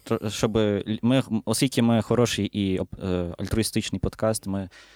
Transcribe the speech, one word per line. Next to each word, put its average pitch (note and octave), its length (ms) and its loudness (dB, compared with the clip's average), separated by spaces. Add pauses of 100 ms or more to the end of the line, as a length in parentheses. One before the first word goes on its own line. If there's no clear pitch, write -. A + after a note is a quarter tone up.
тро-, G#2+ 260 -2
щоб A2 280 0
л-, G#2 440 0
ми, B2+ 220 4 (220)
оскільки B2 360 0
ми A#2 200 4
хороші A2+ 420 2
і G2 360 -2
оп-, - 240 -8
е, F2+ 340 -2
альтруїстичний G#2+ 640 -2
подкаст, A2 480 -2
ми G2 220 -4 (260)